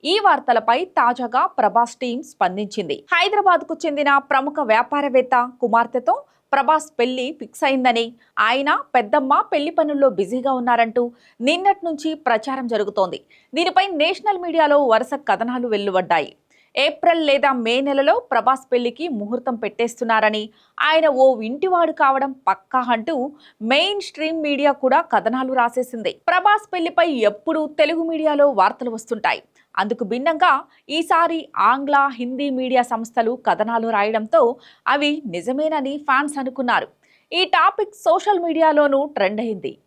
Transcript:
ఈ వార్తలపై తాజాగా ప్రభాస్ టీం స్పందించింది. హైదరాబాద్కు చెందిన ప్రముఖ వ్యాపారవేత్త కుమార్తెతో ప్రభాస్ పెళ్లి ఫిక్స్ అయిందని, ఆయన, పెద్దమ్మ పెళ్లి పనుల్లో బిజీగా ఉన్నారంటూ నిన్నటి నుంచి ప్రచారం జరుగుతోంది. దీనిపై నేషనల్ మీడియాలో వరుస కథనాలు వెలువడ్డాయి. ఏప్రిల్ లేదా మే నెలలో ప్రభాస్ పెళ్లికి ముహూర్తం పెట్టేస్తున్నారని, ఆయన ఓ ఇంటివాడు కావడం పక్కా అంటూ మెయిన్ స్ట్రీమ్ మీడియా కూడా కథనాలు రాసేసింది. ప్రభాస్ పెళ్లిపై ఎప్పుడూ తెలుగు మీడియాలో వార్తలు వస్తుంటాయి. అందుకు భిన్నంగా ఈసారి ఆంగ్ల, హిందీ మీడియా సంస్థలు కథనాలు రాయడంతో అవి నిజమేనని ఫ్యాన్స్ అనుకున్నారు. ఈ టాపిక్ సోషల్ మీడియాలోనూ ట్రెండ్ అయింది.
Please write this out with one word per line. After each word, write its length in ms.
ఈ 100
వార్తలపై 520
తాజాగా 420
ప్రభాస్ 440
టీం 160
స్పందించింది. 680
హైదరాబాద్కు 600
చెందిన 260
ప్రముఖ 240
వ్యాపారవేత్త 640
కుమార్తెతో 520
ప్రభాస్ 340
పెళ్లి 280
ఫిక్స్ 300
అయిందని, 360
ఆయన, 220
పెద్దమ్మ 400
పెళ్లి 260
పనుల్లో 300
బిజీగా 420
ఉన్నారంటూ 420
నిన్నటి 420
నుంచి 220
ప్రచారం 480
జరుగుతోంది. 440
దీనిపై 280
నేషనల్ 420
మీడియాలో 340
వరుస 220
కథనాలు 440
వెలువడ్డాయి. 560
ఏప్రిల్ 440
లేదా 220
మే 100
నెలలో 280
ప్రభాస్ 420
పెళ్లికి 320
ముహూర్తం 440
పెట్టేస్తున్నారని, 800
ఆయన 280
ఓ 20
ఇంటివాడు 520
కావడం 320
పక్కా 320
అంటూ 200
మెయిన్ 360
స్ట్రీమ్ 380
మీడియా 260
కూడా 160
కథనాలు 460
రాసేసింది. 520
ప్రభాస్ 440
పెళ్లిపై 340
ఎప్పుడూ 320
తెలుగు 300
మీడియాలో 380
వార్తలు 380
వస్తుంటాయి. 440
అందుకు 300
భిన్నంగా 400
ఈసారి 420
ఆంగ్ల, 260
హిందీ 400
మీడియా 240
సంస్థలు 400
కథనాలు 480
రాయడంతో 460
అవి 160
నిజమేనని 600
ఫ్యాన్స్ 360
అనుకున్నారు. 460
ఈ 20
టాపిక్ 400
సోషల్ 400
మీడియాలోనూ 540
ట్రెండ్ 280
అయింది. 280